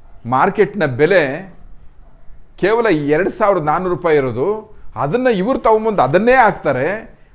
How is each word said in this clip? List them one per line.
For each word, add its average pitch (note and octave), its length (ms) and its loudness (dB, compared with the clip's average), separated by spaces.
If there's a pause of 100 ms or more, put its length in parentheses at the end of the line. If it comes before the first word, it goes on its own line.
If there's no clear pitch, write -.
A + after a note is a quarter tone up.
(260)
ಮಾರ್ಕೆಟ್ನ F3+ 600 0
ಬೆಲೆ D3+ 720 0 (1040)
ಕೇವಲ A3+ 260 0
ಎರಡು D#3 440 0
ಸಾವಿರದ G3+ 340 0
ನಾನ್ನೂರು F3 320 -2
ರೂಪಾಯಿ D#3+ 220 0
ಇರೋದು, C#3+ 600 -4 (180)
ಅದನ್ನ D#3+ 320 -2
ಇವ್ರು A#3 320 0
ತಗೊಂಬಂದು A3 420 2
ಅದನ್ನೇ F#3 320 4
ಹಾಕ್ತಾರೆ. F#3+ 840 0 (180)